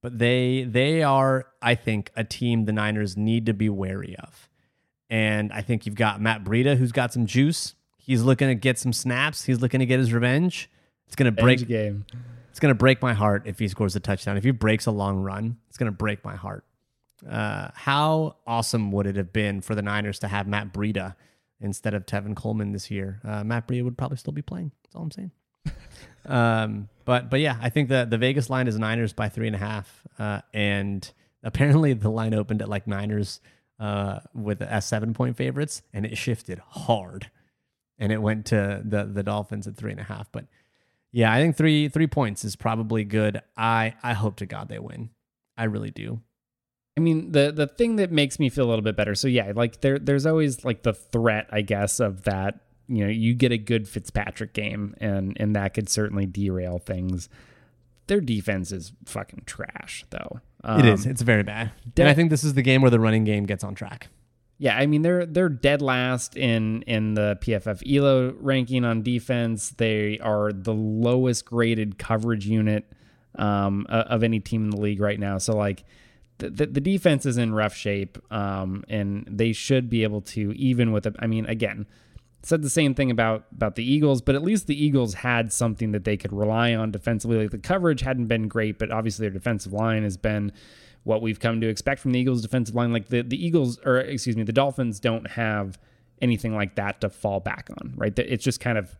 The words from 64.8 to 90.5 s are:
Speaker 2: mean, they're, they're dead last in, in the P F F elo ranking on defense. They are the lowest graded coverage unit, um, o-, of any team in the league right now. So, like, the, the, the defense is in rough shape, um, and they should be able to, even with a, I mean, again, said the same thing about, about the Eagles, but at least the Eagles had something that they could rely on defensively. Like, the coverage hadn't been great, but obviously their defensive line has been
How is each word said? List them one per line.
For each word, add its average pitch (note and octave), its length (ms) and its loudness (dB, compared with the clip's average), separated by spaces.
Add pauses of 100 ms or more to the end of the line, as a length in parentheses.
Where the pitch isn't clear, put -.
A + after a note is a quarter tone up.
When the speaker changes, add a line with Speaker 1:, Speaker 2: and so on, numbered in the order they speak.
Speaker 2:
mean, D3+ 160 4
they're, F3 240 2
they're E3+ 240 2
dead C#3 320 2
last B2+ 560 0
in, A2+ 460 0
in G#2+ 320 0
the G#2 260 2
P A#2 140 0
F G2 120 -4
F G#2 220 -4
elo C3+ 500 4
ranking C3 460 0
on A2+ 180 2
defense. A#2 680 -2
They G#2+ 480 0
are G#2+ 340 0
the G2 220 -2
lowest A#2 720 2
graded A2+ 520 0
coverage A2 480 0
unit, G#2+ 380 2 (520)
um, G2+ 520 2
o-, A2+ 120 2
of A2+ 220 0
any A2+ 180 2
team A2 240 -2
in G#2+ 80 0
the G2+ 80 -4
league G#2 200 -2
right G#2 180 0
now. G2 200 -2
So, A2 180 0
like, G2+ 280 -2 (520)
the, - 140 -8
the, D3+ 160 -2
the C3+ 160 -2
defense F3 420 2
is A#2+ 140 0
in A2+ 160 0
rough G#2+ 200 0
shape, G2+ 440 -4 (120)
um, G2 600 -4
and G2+ 360 -4
they G#2+ 280 0
should B2+ 340 0
be A2+ 140 2
able G#2 180 0
to, G#2 340 -4
even A#2+ 380 2
with G#2 140 0
a, G#2+ 120 -2
I A#2 80 -4
mean, A2 200 0
again, G#2+ 400 -4 (560)
said E3 180 0
the D3 80 -2
same C#3 260 2
thing C3 160 0
about, A2+ 420 0
about G#2 220 -2
the A2+ 80 -6
Eagles, C#3 380 4
but C3+ 140 2
at C#3+ 80 0
least G3 240 0
the D3 180 0
Eagles B2+ 300 2
had A#2 360 0
something A2+ 420 0
that G#2 120 -2
they G#2+ 100 2
could G2 160 -4
rely A2 440 2
on A2 160 -2
defensively. A2+ 480 0
Like, G#2+ 140 0
the A#2 40 -8
coverage E3+ 460 0
hadn't B2+ 240 0
been A2 220 0
great, G#2+ 300 -2
but G#2+ 120 -4
obviously A2 340 -2
their G2+ 80 -2
defensive F#2+ 400 -4
line A2 300 0
has F#2+ 160 -2
been G#2 340 -2 (520)